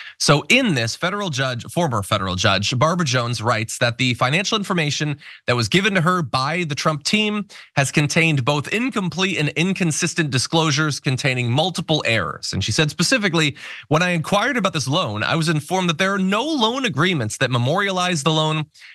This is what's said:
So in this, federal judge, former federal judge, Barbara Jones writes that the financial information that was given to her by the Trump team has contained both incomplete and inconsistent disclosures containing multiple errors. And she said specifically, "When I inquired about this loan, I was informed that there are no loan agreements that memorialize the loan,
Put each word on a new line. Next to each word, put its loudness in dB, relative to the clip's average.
So 4
in 4
this, -2
federal -4
judge, -4
former 0
federal -2
judge, 0
Barbara 2
Jones -2
writes -2
that 0
the 2
financial 0
information -2
that 2
was 0
given 2
to 2
her 2
by -2
the -6
Trump -2
team 0
has 2
contained 2
both -2
incomplete -2
and -2
inconsistent 0
disclosures 0
containing 0
multiple 0
errors. -2
And -2
she -4
said 2
specifically, 0
"When 4
I 0
inquired 0
about 0
this -4
loan, -2
I 0
was 0
informed 0
that -2
there 2
are 0
no 2
loan 0
agreements 0
that 0
memorialize 0
the 2
loan, 0